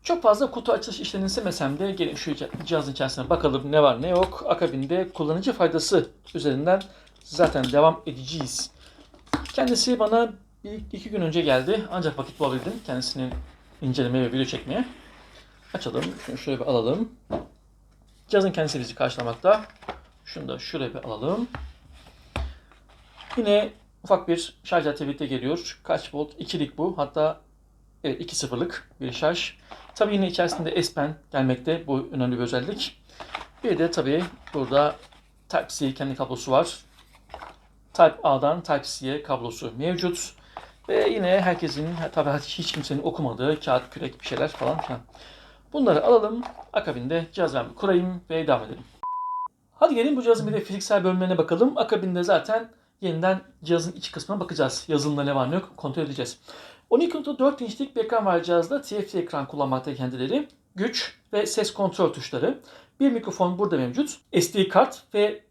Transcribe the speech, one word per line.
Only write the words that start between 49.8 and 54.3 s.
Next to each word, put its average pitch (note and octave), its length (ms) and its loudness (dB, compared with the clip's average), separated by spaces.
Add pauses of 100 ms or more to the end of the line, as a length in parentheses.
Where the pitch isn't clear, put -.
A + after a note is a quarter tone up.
gelin C4 220 2
bu B3 60 -2
cihazın A#3 240 4
bir - 60 -2
de G3+ 80 0
fiziksel G3 440 0
bölümlerine F#3 340 2
bakalım. F#3 400 4
Akabinde F3+ 440 0
zaten G#3+ 460 2 (320)
yeniden F#3 400 0 (240)
cihazın E3+ 280 2
iç - 200 -12
kısmına F#3+ 280 -6